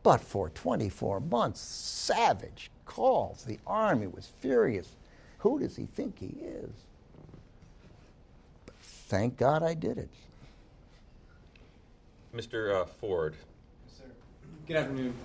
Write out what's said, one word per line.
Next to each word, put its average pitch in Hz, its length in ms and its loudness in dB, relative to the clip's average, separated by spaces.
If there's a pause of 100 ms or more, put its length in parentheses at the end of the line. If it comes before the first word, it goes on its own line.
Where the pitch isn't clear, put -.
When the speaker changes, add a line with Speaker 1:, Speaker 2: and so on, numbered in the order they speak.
Speaker 1:
But 151 180 8
for 92 300 -2
twenty-four 113 680 -2
months, 170 400 0
savage - 1080 0 (140)
calls. - 600 0
The 110 220 -8
Army 190 400 2
was - 240 -12 (100)
furious. 214 560 2 (420)
Who 262 200 4
does - 180 -4
he 117 100 -8
think - 320 -8
he - 240 -10
is? - 280 -10 (2000)
But - 120 -20
thank - 600 -2
God 147 240 4
I 165 120 0
did - 240 -2
it. - 120 -8 (2250)
Speaker 2:
Mister, 110 440 0
uh, 90 80 4
Ford. 87 500 0 (520)
Speaker 3:
Yes, - 120 -20
sir. - 60 -20 (640)
Good 165 80 0
afternoon, 131 380 0 (100)